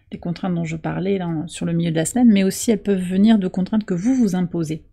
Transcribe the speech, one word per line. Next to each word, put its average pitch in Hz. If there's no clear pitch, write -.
les -
contraintes 175
dont 170
je 160
parlais 165
là, 170
sur -
le 170
milieu 170
de 160
la 160
semaine, 240
mais 196
aussi 190
elles 208
peuvent 196
venir 196
de 185
contraintes 196
que -
vous 202
vous 208
imposez. 165